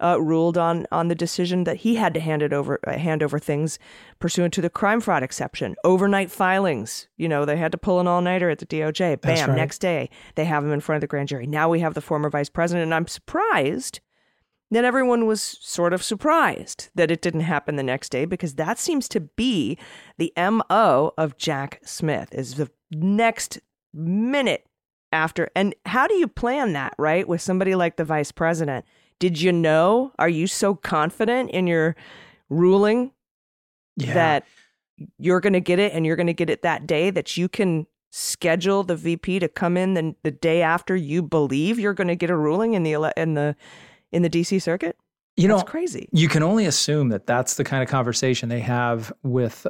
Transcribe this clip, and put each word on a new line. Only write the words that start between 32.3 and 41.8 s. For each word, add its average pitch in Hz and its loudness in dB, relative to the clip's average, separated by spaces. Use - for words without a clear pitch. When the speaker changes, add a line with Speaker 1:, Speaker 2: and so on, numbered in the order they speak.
Speaker 1:
ruling 202 4
Speaker 2:
Yeah. 135 -2
Speaker 1:
that 160 2
you're 180 2
gonna 185 2
get 180 2
it 202 2
and 160 0
you're 160 0
gonna 170 0
get 165 -2
it 131 -2
that 156 -2
day 170 0
that - -4
you 175 0
can 175 0
schedule 185 0
the 175 -2
V 170 -2
P 185 -2
to 160 0
come 175 0
in 190 0
the, 160 -2
the 160 -2
day 165 2
after 170 0
you 160 -2
believe 151 0
you're 202 0